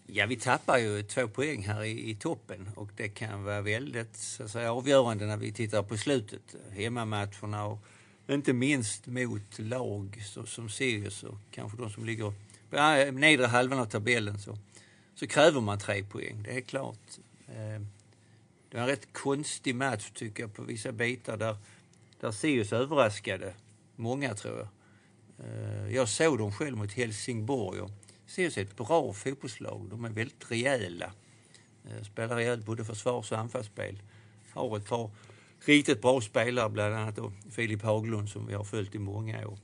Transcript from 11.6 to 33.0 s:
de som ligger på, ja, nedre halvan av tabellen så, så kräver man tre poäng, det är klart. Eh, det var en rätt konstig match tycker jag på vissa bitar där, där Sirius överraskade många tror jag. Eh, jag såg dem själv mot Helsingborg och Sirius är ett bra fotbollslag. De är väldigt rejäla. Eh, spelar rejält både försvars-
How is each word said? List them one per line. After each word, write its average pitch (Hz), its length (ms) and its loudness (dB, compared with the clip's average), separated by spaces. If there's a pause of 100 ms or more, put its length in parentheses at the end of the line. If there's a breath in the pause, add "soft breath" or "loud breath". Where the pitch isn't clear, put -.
de 117 120 -6
som 107 160 -10
ligger 110 280 -2 (360 loud breath)
på, - 80 -4
ja, 143 340 6
nedre 135 340 8
halvan 127 340 4
av 120 60 0
tabellen 107 540 0
så, 107 180 -10 (580 soft breath)
så 139 120 -6
kräver 147 340 8
man 101 180 0
tre 101 240 -2
poäng, 107 400 -8
det 123 140 -8
är 127 40 -4
klart. 127 580 -8 (280)
Eh, 107 340 -8 (880 soft breath)
det - 80 -10
var 117 40 0
en 123 60 0
rätt 139 260 -2
konstig 139 600 -2
match 123 380 -2
tycker 117 300 -8
jag 104 100 -10
på 120 100 -12
vissa 120 280 -6
bitar 117 460 -2
där, 110 200 -2 (600 soft breath)
där 120 120 -2
Sirius 117 420 2
överraskade 110 800 2 (420)
många 123 400 -4
tror 113 220 -8
jag. 107 100 -8 (800 soft breath)
Eh, 107 480 -6
jag 123 140 4
såg 156 280 4
dem 104 140 0
själv 135 260 -4
mot 104 140 -4
Helsingborg 110 880 -2
och 95 120 -8 (340 soft breath)
Sirius - 320 -2
är 101 40 0
ett 95 140 -8
bra 127 380 2
fotbollslag. 107 760 -8
De 113 160 -8
är 117 40 -6
väldigt 113 420 -6
rejäla. 104 640 0 (720 soft breath)
Eh, 110 180 -10
spelar 113 320 -4
rejält 117 300 0
både 113 180 -4
försvars- 113 480 -2